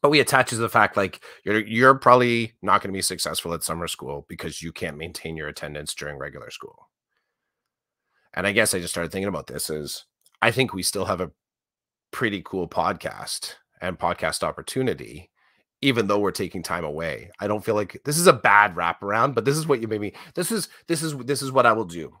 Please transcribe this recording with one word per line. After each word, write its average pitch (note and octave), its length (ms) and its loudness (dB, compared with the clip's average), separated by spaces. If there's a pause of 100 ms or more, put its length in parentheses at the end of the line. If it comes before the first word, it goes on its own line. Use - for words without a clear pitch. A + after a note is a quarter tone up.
But D3 60 8
we D3+ 80 6
attach C3 320 4
to A#2 60 -4
the A2+ 120 0
fact, G#2 260 4
like, G2 280 -2 (200)
you're, G#2+ 220 0
you're B2+ 300 6
probably A#2+ 680 4
not G2+ 220 2
gonna G2 100 -8
be F#2+ 80 -4
successful E2+ 540 -4
at D#2 80 -6
summer E2+ 240 -6
school C#2+ 420 -8
because E2 320 -10
you E2 100 -8
can't D#2 280 -8
maintain E2 360 -10
your D#2 120 -8
attendance D2 480 -10
during D2 240 -10
regular C#2 320 -12
school. - 400 -20 (1400)
And F2+ 140 -4
I G#2 60 2
guess G#2+ 240 2
I F#2 40 -2
just F2 140 -8
started E2+ 180 -4
thinking G2 180 -2
about D#2 180 -6
this D2 240 -8
is, D2+ 340 -8 (380)
I A#2 80 4
think B2 240 0
we F#2 80 -6
still F#2 220 -2
have F#2 160 -2
a E2 100 -6 (800)
pretty G2+ 340 -4
cool F2+ 220 -4
podcast - 880 -6 (260)
and F2+ 160 -6
podcast F2 460 -2
opportunity, E2 880 -6 (500)
even A#2+ 240 2
though G#2 140 2
we're G2+ 100 2
taking F2+ 320 -6
time E2+ 240 -6
away. D2+ 540 -8
I G2+ 80 -4
don't G#2 180 -2
feel A2+ 80 0
like, G#2 320 -4
this D3 140 -2
is F3 80 6
a F3+ 60 10
bad G#2 420 8
wraparound, G2+ 580 0
but A#2 100 0
this C#3 140 2
is D#3+ 80 -4
what C3+ 160 0
you A2 60 -6
made G#2+ 140 -4
me, G2+ 120 -6 (220)
this F3+ 160 -4
is, A3 180 -4 (160)
this D#3 160 -2
is, D3+ 160 -6
this B2+ 240 -4
is C3+ 100 -4
what B2+ 140 4
I A#2 80 8
will A2 100 0
do. E2 360 -10